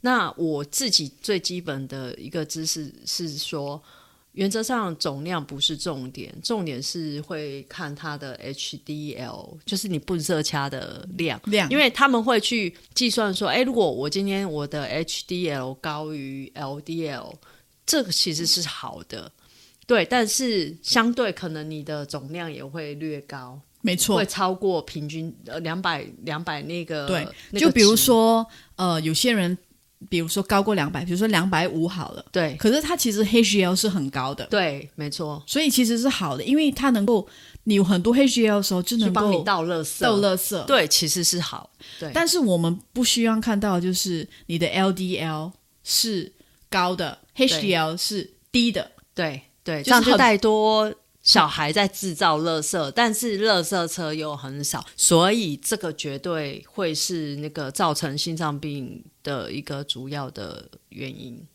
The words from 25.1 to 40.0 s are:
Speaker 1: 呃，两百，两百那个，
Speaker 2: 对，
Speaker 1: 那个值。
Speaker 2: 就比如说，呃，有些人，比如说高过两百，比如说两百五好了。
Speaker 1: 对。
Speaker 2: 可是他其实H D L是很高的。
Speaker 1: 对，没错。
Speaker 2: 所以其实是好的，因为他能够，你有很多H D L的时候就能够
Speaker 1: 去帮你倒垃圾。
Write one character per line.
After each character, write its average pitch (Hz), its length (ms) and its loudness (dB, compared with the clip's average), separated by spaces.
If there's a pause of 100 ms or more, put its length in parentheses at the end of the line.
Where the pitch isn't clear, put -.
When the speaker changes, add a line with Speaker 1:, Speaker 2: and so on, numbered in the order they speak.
Speaker 1:
呃， 135 140 -8
两 165 200 -4
百， 170 240 -2 (200)
两 160 200 -6
百 151 200 -6
那 170 200 -6
个， 156 220 -6
Speaker 2:
对， 180 180 -2 (280)
Speaker 1:
那 202 80 -4
个 - 0 -
值。 294 60 4
Speaker 2:
就 330 60 8
比 226 120 6
如 208 120 8
说， 226 480 6 (340)
呃， 180 240 0
有 160 120 0
些 247 180 2
人， 185 240 2 (540)
比 185 80 0
如 165 100 0
说 196 140 -2
高 196 220 4
过 214 100 2
两 156 180 0
百， 165 140 -6
比 180 60 -4
如 175 80 0
说 220 80 2
两 190 200 4
百 180 200 2
五 165 200 0
好 185 260 -6
了。 - 180 -14
Speaker 1:
对。 156 240 0
Speaker 2:
可 214 160 2
是 294 100 4
他 302 160 -2
其 233 140 2
实 208 120 2
H 202 340 6
D 190 60 6
L 180 120 2
是 202 120 0
很 170 220 0
高 135 240 -4
的。 131 140 -8
Speaker 1:
对， 147 480 0
没 151 120 -8
错。 147 380 -8
Speaker 2:
所 - 160 0
以 320 80 4
其 254 160 4
实 226 140 2
是 254 100 2
好 160 260 -2
的， - 80 -6
因 277 140 2
为 302 140 4
他 277 180 0
能 214 160 4
够， 220 220 2 (380)
你 214 100 4
有 196 80 8
很 180 180 4
多 220 140 4
H 254 260 6
D 220 80 6
L 208 80 4
的 202 60 2
时 196 100 0
候 180 80 2
就 240 160 -2
能 202 160 2
够 208 80 4
Speaker 1:
去 - 60 2
帮 208 40 4
你 170 120 2
倒 185 200 0
垃 165 200 -2
圾。 - 180 -6